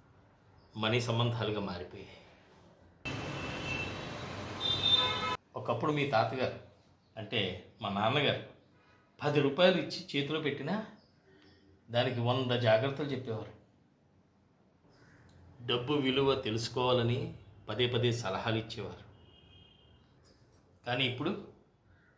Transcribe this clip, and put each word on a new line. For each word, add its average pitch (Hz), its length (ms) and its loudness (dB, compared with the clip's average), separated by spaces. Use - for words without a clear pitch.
మనీ 113 260 4
సంబంధాలుగా 113 580 0
మారిపోయాయి. 92 580 -8
ఒకప్పుడు 127 360 0
మీ 147 160 2
తాతగారు, 117 520 2
అంటే 98 540 -4
మా 101 80 -4
నాన్నగారు, 110 640 0
పది 147 220 4
రూపాయలు 180 360 6
ఇచ్చి - 180 -8
చేతిలో 147 340 -2
పెట్టినా 165 400 -4
దానికి 120 300 2
వంద 123 320 2
జాగ్రత్తలు 131 640 4
చెప్పేవారు. 113 400 -6
డబ్బు 123 240 0
విలువ 135 420 4
తెలుసుకోవాలని 120 880 0
పదే 120 240 2
పదే 120 180 2
సలహాలు 110 520 -2
ఇచ్చేవారు. 90 420 -12
కానీ 127 260 0
ఇప్పుడు 147 200 -2